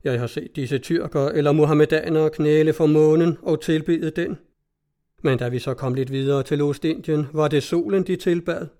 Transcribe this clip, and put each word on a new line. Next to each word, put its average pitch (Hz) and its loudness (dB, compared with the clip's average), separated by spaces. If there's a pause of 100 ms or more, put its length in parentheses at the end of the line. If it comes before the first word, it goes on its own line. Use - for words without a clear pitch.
Jeg 127 -2
har 120 -4
set - -10
disse 135 -4
tyrkere 151 -2
eller 143 2
muhammedanere 156 4
knæle 156 2
for 160 0
månen 156 4
og 151 -2
tilbede 160 -2
den. 170 -6 (880)
Men 135 2
da 120 -4
vi 123 -4
så 135 -6
kom 127 -4
lidt 131 -4
videre 135 0
til 143 -2
Ostindien, 151 -2
var 156 0
det 139 0
solen, 175 0
de 185 -2
tilbad. 170 -4 (120)